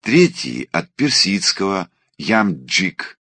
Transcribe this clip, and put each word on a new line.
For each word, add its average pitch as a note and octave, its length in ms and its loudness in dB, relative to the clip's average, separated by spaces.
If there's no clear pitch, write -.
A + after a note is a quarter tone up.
Третьи B2+ 680 2
от E2+ 220 -4
персидского G2 920 -2
«ямджик» F#2 1000 -2